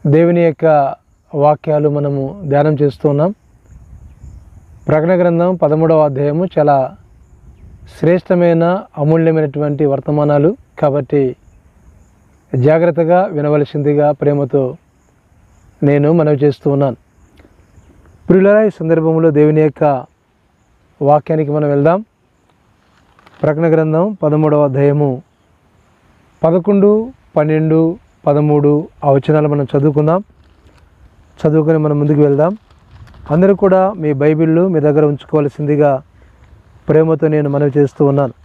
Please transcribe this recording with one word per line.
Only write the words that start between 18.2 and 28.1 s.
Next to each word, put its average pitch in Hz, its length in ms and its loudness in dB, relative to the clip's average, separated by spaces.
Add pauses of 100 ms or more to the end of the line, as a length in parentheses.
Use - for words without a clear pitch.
ప్రియులారా, 196 340 4
ఈ 208 60 0
సందర్భంలో 160 600 0
దేవుని 151 300 2
యొక్క 143 440 -2 (960)
వాక్యానికి 147 500 0
మనం 147 180 -2
వెళ్దాం. 156 360 0 (1400)
ప్రకటన 156 280 0
గ్రంథం 165 520 0
పదమూడవ 151 420 2
అధ్యాయము 143 560 -2 (1200)
పదకొండు, 202 680 0 (260)
పన్నెండు, 156 600 0 (300)